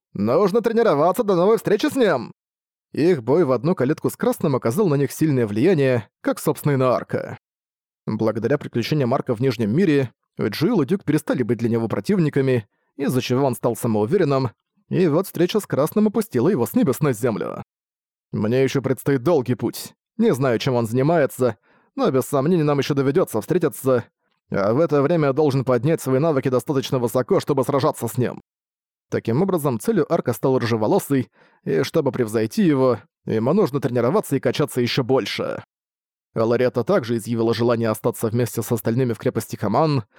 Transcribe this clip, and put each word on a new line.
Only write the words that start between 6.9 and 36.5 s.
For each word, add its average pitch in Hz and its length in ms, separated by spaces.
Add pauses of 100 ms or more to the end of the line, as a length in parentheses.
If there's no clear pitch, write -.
Арка. - 420 (720)
Благодаря 110 520
приключениям 127 540
Арка 131 220
в 107 60
Нижнем 120 360
мире, 143 360 (280)
Джилл 160 420
и 131 40
Дюк 190 160
перестали 151 400
быть 113 160
для 113 100
него 113 200
противниками, 135 800 (280)
из-за 127 240
чего 127 240
он 127 120
стал 120 180
самоуверенным, 131 760 (380)
и 160 200
вот 160 180
встреча 185 340
с - 60
Красным 151 420
опустила 190 400
его 139 180
с - 80
небес 180 260
на 147 120
землю. 101 500 (680)
"Мне 113 300
еще 135 200
предстоит 135 400
долгий 127 320
путь. - 400 (240)
Не 214 160
знаю, 123 240
чем 127 160
он 120 120
занимается, 127 680 (400)
но 254 140
без 131 140
сомнений 151 380
нам 147 160
еще 139 160
доведется 143 460
встретиться, 131 640 (460)
а 101 220
в 135 80
это 147 220
время 151 260
я 135 40
должен 135 320
поднять 127 360
свои 131 180
навыки 139 300
достаточно 131 500
высоко, 127 420
чтобы 135 240
сражаться 135 440
с - 100
ним". 113 220 (680)
Таким 113 320
образом, 156 360
целью 196 340
Арка 165 200
стал 131 260
Рыжеволосый, 120 720 (340)
и 151 180
чтобы 139 300
превзойти 113 520
его, 131 340 (280)
ему 113 260
нужно 151 280
тренироваться 127 560
и 127 40
качаться 127 400
еще 123 240
больше. 107 580 (720)
Лоретта 120 480